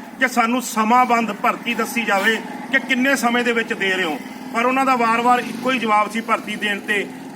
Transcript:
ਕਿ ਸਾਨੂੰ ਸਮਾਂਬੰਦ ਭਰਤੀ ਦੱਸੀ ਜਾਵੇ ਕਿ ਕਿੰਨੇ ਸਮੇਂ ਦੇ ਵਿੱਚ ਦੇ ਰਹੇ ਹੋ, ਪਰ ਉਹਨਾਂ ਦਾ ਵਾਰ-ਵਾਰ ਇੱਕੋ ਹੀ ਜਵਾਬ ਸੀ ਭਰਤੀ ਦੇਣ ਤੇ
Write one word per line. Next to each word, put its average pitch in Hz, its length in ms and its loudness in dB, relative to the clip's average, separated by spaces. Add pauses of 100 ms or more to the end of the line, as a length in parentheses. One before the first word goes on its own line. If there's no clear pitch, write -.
(200)
ਕਿ 262 80 2
ਸਾਨੂੰ 240 340 2
ਸਮਾਂਬੰਦ 233 720 2
ਭਰਤੀ 233 420 -2
ਦੱਸੀ 226 300 -2
ਜਾਵੇ 208 320 2 (360)
ਕਿ 262 80 2
ਕਿੰਨੇ 262 360 2
ਸਮੇਂ 240 280 2
ਦੇ 240 80 2
ਵਿੱਚ 226 220 -2
ਦੇ 190 180 -2
ਰਹੇ 185 120 0
ਹੋ, 156 160 -2 (340)
ਪਰ 226 120 0
ਉਹਨਾਂ 262 200 2
ਦਾ 262 100 4
ਵਾਰ-ਵਾਰ 240 440 4
ਇੱਕੋ - 320 -4
ਹੀ 254 80 0
ਜਵਾਬ 208 320 2
ਸੀ 226 100 -4
ਭਰਤੀ 208 340 -2
ਦੇਣ 202 240 -2
ਤੇ 208 280 -2 (280)